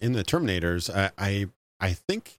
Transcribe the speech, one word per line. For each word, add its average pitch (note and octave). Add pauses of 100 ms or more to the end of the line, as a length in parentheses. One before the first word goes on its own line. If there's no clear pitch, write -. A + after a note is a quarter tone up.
in A#2+
the A2+
Terminators, F2+
I, G2
I, G2+ (340)
I F#2+
think -